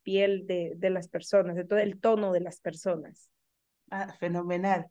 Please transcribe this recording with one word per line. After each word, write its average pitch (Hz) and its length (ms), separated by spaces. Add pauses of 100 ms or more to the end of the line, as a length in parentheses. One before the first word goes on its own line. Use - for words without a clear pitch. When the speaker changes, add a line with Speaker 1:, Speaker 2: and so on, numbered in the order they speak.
Speaker 1:
piel 196 420
de, 175 300
de 185 160
las 175 160
personas, 175 480
de 180 100
todo 208 140
el 202 200
tono 214 340
de 175 80
las 175 180
personas. 165 720 (580)
Speaker 2:
Ah, 196 300
fenomenal. 175 720